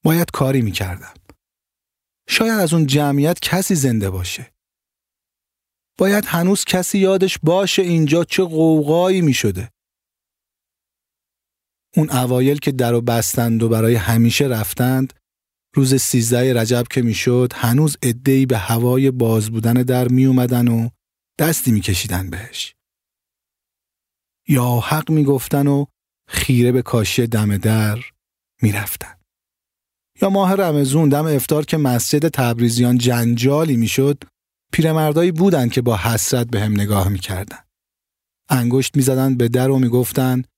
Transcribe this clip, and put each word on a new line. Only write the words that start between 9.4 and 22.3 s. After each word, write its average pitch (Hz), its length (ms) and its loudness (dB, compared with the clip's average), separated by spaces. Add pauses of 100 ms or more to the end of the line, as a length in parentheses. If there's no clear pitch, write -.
اون 156 140 0
اوایل 127 480 0
که 143 140 -2
درو 120 280 0
بستند 117 640 0
و 113 60 0
برای 113 260 2
همیشه 117 500 2
رفتند، 127 680 -2 (600)
روز 135 200 2
سیزده 120 640 0
رجب 120 300 0
که 131 120 -2
می‌شد، 123 520 0
هنوز 139 480 0
عده‌ای 135 440 2
به 123 120 0
هوای 123 520 0
باز 113 400 0
بودن 113 240 0
در 127 340 0
می‌اومدن 123 600 2
و 117 200 0 (500)
دستی 156 340 0
می‌کشیدن 92 580 -4